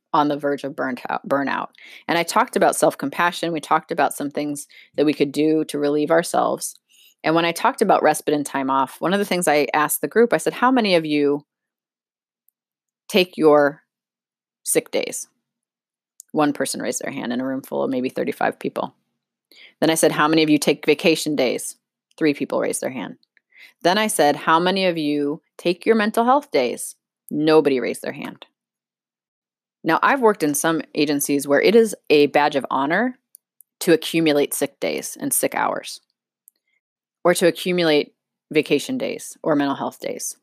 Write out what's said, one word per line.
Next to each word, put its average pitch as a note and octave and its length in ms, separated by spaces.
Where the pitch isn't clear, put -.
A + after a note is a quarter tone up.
on D3 160
the D3 80
verge C#3+ 280
of C#3 100
burnt C3 340
out, - 200
burnout. C#3 400
And E3 100
I E3+ 40
talked - 340
about D3+ 200
self-compassion. E3 760
We D#3 80
talked - 320
about C#3+ 220
some C#3+ 160
things D3 360
that D3 100
we D3 80
could C#3+ 180
do D#3 340
to D3 120
relieve D3 320
ourselves. C#3+ 640
And D#3 100
when E3+ 100
I E3+ 80
talked A#3+ 300
about F#3 200
respite D3+ 320
and D3 100
time C#3 240
off, C3+ 320
one E3 120
of G3+ 80
the G3+ 40
things F3+ 220
I D3 280
asked D3+ 260
the D3 80
group, A3 240
I D#3+ 60
said, D#3+ 160
"How B3 160
many G#3+ 260
of E3 100
you D3 400
take F3+ 280
your D3 460
sick - 260
days?" - 380
One D3 220
person - 260
raised - 240
their - 80
hand A#2+ 200
in B2 80
a C3 60
room C3+ 160
full C#3+ 220
of C#3 60
maybe B2+ 180
thirty-five B2 500
people. - 360
Then D#3 100
I D#3+ 40
said, D#3 160
"How D3+ 160
many D#3+ 160
of D#3 80
you D3+ 80
take - 260
vacation D#3 520
days?" B2 400
Three D3 180
people C3 240
raised - 220
their C3 100
hand. - 280
Then F3+ 160
I G#3+ 100
said, D3 260
"How E3 240
many F#3 280
of E3+ 120
you D3 440
take F3+ 280
your A3+ 80
mental A3 300
health C#4 260
days?" - 460
Nobody D3+ 480
raised - 240
their - 100
hand. - 340
Now, D#3+ 160
I've C4 200
worked G#3+ 240
in D3 100
some E3 280
agencies C#3+ 540
where C#3+ 120
it F#3+ 140
is A3+ 200
a D3 180
badge D3 280
of C3+ 160
honor F3 480
to F3 120
accumulate D#3 640
sick - 240
days - 420
and C#3+ 120
sick - 240
hours, - 440
or F3 100
to F3 140
accumulate E3 640
vacation C#3+ 440
days - 460
or D#3 140
mental C#3 180
health - 240
days. - 440